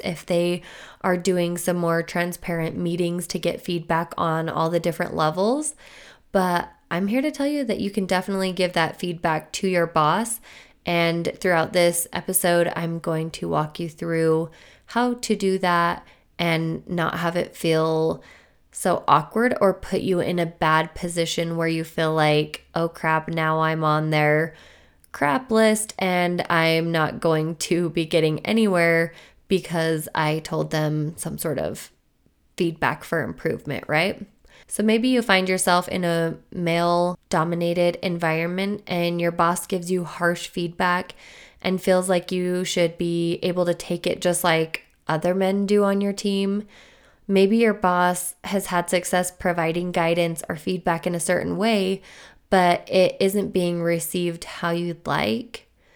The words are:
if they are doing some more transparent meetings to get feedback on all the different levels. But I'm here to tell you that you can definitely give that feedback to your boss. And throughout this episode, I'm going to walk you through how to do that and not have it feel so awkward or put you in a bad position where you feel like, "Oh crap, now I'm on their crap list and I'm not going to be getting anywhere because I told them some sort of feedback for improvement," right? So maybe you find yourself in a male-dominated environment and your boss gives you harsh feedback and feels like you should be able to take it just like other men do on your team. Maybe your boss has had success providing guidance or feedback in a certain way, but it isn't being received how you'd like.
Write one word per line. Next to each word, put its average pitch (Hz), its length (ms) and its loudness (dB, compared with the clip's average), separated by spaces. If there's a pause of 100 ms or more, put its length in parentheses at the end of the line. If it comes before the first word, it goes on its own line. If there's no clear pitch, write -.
if 165 220 -6
they 175 340 0 (400)
are 185 160 2
doing 175 400 0
some 175 200 -2
more 165 260 2
transparent 170 720 -4
meetings 175 520 -2
to 180 100 -4
get - 240 -4
feedback 170 560 -2
on 160 320 0
all 165 180 0
the 170 120 0
different 170 340 -4
levels. 190 600 0 (560)
But 180 380 0 (220)
I'm 180 160 -2
here 247 160 0
to 302 80 0
tell 285 160 -2
you 294 180 -2
that 220 160 -2
you 196 100 -4
can 196 140 -2
definitely 185 480 -2
give 180 220 0
that 165 240 0
feedback 165 540 -4
to - 160 -2
your 175 180 2
boss. 170 540 0 (440)
And 170 560 0
throughout 170 320 2
this 175 400 2
episode, 175 640 2
I'm 170 220 -4
going 160 320 -4
to 170 180 -8
walk 156 320 -2
you 170 80 -4
through 160 600 0 (360)
how 247 280 0
to 233 220 -2
do 190 240 0
that 175 460 0 (320)
and 165 480 -2
not 170 340 -2
have 170 160 -2
it - 200 -4
feel 160 640 0 (500)
so - 360 -2
awkward 214 500 2
or 190 140 4
put - 300 -8
you 180 180 0
in 175 180 0
a 170 60 2
bad 160 500 0
position 170 640 -4
where 165 120 0
you 160 160 0
feel 160 280 -2
like, 151 640 2
"Oh 165 140 0
crap, 160 400 -2
now 160 320 0
I'm 160 240 0
on 156 260 2
their 151 440 2 (580)
crap 262 400 0
list 220 440 2
and 175 540 0
I'm 165 400 2
not 156 300 0
going 160 340 0
to 170 360 0
be 160 140 -2
getting 156 360 2
anywhere 170 760 2 (320)
because 165 680 0
I 156 280 0
told 156 320 -4
them 151 440 -2
some 151 220 -8
sort 151 180 -4
of - 360 -6 (640)
feedback 160 480 -2
for 160 180 -4
improvement," - 640 -6
right? 170 400 -2 (400)
So - 160 -4
maybe 220 240 2
you 254 160 4
find 190 260 4
yourself 185 380 2
in 180 160 -4
a 165 360 0 (120)
male-dominated 175 1500 0
environment 175 840 -2
and 175 320 -2
your 170 100 0
boss 175 380 0
gives 175 200 -4
you 180 140 0
harsh 170 460 -2
feedback 180 640 -2 (480)
and 185 180 -2
feels 185 280 2
like 180 240 0
you 180 320 -2
should 170 340 0
be 170 460 0
able 180 220 0
to 175 80 2
take 175 340 -4
it - 120 -2
just 175 220 0
like 160 400 0 (240)
other 160 260 0
men 196 320 0
do 202 200 4
on 196 160 2
your 202 120 0
team. 196 540 -2 (640)
Maybe 196 280 4
your 226 160 4
boss 180 640 0 (100)
has 190 220 -2
had 180 240 0
success 180 400 0
providing 175 640 -2
guidance 170 560 0
or 170 80 -4
feedback 175 500 -2
in 175 80 -2
a 170 60 -4
certain 175 360 0
way, 196 460 0 (480)
but 175 400 4
it 185 280 4
isn't 196 340 0
being 175 300 0
received 170 640 -2
how - 260 -6
you'd 170 360 -4
like. 208 600 -2 (300)